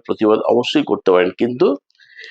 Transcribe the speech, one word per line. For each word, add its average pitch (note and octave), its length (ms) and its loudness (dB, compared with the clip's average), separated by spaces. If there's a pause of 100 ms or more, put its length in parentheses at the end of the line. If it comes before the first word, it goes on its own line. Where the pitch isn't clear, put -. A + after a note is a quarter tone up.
প্রতিবাদ A2 320 0
অবশ্যই A#2+ 440 0
করতে - 300 -2
পারেন, F#2 180 2
কিন্তু B2+ 460 -2 (540)